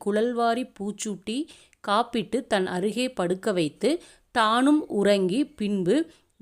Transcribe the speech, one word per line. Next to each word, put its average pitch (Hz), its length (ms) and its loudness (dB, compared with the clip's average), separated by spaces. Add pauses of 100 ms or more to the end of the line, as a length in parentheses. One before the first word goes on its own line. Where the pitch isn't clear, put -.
குழல்வாரி 233 680 0
பூச்சூட்டி, 208 720 -8 (400)
காப்பிட்டு, 226 600 -2
தன் 190 200 0
அருகே 214 420 -2
படுக்க 185 420 -2
வைத்து, 190 500 0 (300)
தானும் 247 560 2
உறங்கி, 202 600 2
பின்பு 208 640 0 (320)